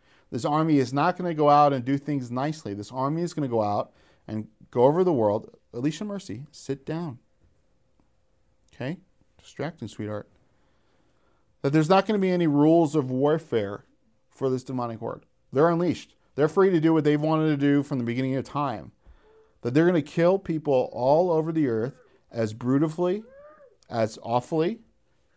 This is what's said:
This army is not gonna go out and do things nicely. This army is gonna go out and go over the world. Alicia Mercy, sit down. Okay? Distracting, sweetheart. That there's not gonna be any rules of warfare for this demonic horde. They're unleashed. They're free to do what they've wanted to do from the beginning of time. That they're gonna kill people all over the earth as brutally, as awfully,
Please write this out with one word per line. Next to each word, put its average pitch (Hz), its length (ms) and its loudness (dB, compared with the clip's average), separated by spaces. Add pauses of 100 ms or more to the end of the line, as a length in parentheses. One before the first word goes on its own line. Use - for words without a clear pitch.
(300)
This 123 140 -6
army 151 340 2
is 127 140 0
not 160 240 0
gonna 180 180 -4
go 151 140 2
out 147 240 8
and 131 120 -4
do 139 140 0
things 139 320 -6
nicely. 131 440 -6
This 104 180 -12
army 139 300 -2
is 170 120 -4
gonna 143 140 -4
go 117 120 0
out 104 320 -2 (360)
and 110 180 -8 (240)
go 123 140 4
over 156 180 4
the 185 100 2
world. 110 440 0 (160)
Alicia 147 320 -4
Mercy, 127 480 -10
sit - 340 -10
down. 156 320 -8 (1500)
Okay? 143 260 -10 (380)
Distracting, - 520 -12
sweetheart. 107 400 -10 (1300)
That 139 100 -2
there's 156 160 2
not 190 180 4
gonna 214 140 0
be 185 100 0
any 175 160 2
rules 151 480 4
of 131 160 -2
warfare 127 760 -2 (460)
for - 180 -6
this 131 140 -2
demonic 120 380 -8
horde. - 260 -10 (260)
They're 147 160 4
unleashed. 170 460 -2 (220)
They're 143 100 2
free 190 240 4
to 180 80 4
do 160 140 4
what 160 100 2
they've 147 180 2
wanted 156 280 0
to 151 80 0
do 143 260 4
from 139 160 -4
the 120 60 -4
beginning 131 320 -2
of 127 80 -4
time. 120 480 -8 (720)
That 120 80 -2
they're 156 140 4
gonna 175 160 2
kill 175 360 2
people 147 540 -2
all 151 380 2
over 160 200 0
the 160 160 0
earth 117 280 -2 (360)
as 113 220 -4
brutally, 156 720 -2 (640)
as 113 340 -2
awfully, 156 560 -2 (580)